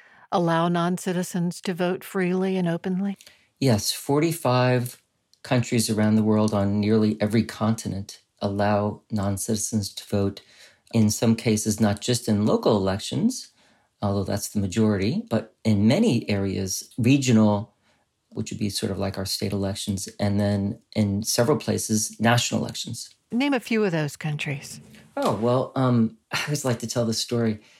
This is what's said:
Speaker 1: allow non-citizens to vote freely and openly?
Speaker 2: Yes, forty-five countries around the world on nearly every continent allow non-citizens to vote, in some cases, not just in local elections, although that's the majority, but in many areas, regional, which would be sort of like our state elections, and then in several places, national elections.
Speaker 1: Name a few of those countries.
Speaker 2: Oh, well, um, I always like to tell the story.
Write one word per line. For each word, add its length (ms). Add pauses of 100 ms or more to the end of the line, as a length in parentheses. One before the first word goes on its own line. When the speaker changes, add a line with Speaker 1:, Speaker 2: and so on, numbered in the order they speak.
(300)
Speaker 1:
allow 380
non-citizens 960
to 100
vote 320
freely 540
and 100
openly? 480 (420)
Speaker 2:
Yes, 340
forty-five 1120 (400)
countries 480
around 240
the 80
world 320
on 260
nearly 400
every 220
continent 800 (200)
allow 720
non-citizens 800
to 140
vote, 340 (540)
in 160
some 260
cases, 420
not 220
just 260
in 200
local 320
elections, 680 (520)
although 240
that's 240
the 120
majority, 680
but 340
in 240
many 420
areas, 680
regional, 760 (560)
which 200
would 80
be 120
sort 200
of 80
like 200
our 80
state 260
elections, 560 (100)
and 220
then 380 (180)
in 260
several 360
places, 600
national 440
elections. 520 (160)
Speaker 1:
Name 220
a 80
few 240
of 80
those 240
countries. 640 (380)
Speaker 2:
Oh, 160
well, 420
um, 400 (160)
I 120
always 200
like 140
to 80
tell 180
the 80
story. 480 (200)